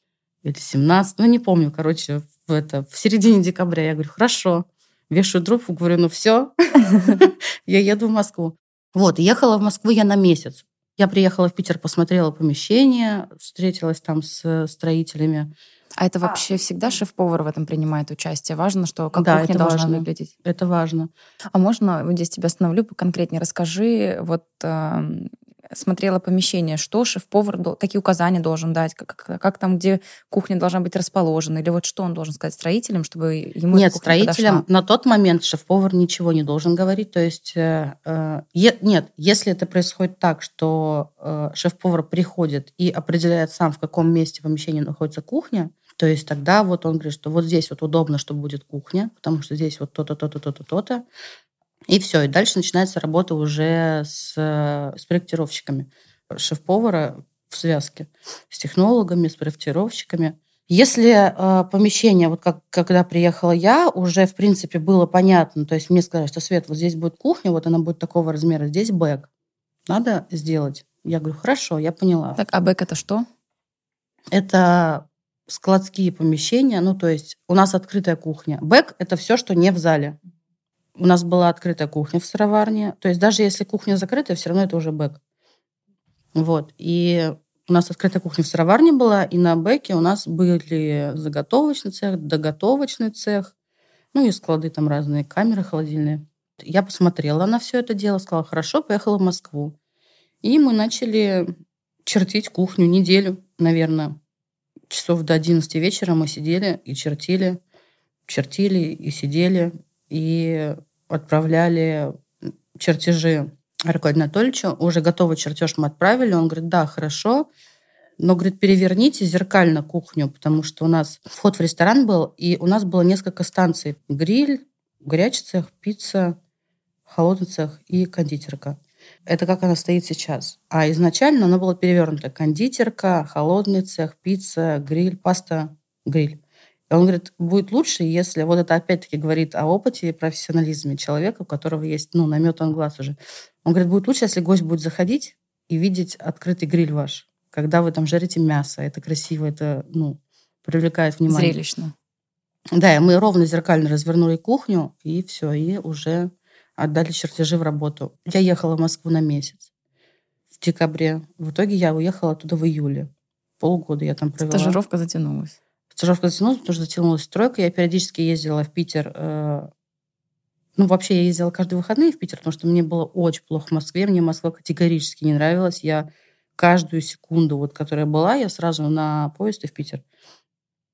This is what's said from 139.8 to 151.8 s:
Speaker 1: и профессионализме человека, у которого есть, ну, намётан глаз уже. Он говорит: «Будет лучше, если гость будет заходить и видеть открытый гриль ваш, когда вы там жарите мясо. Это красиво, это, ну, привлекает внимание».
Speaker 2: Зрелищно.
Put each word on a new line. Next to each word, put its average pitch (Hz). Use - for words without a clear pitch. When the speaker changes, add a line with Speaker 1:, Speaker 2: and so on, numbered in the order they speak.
Speaker 1:
и 160
профессионализме 156
человека, 165
у 180
которого 156
есть, 156
ну, 170
намётан 160
глаз 151
уже. 143
Он 165
говорит: 180
«Будет 196
лучше, 262
если 190
гость 175
будет 160
заходить 180
и 165
видеть 180
открытый 170
гриль 151
ваш, 143
когда 156
вы 165
там 160
жарите 170
мясо. 147
Это 143
красиво, 156
это, 147
ну, 156
привлекает 160
внимание». 156
Speaker 2:
Зрелищно. 156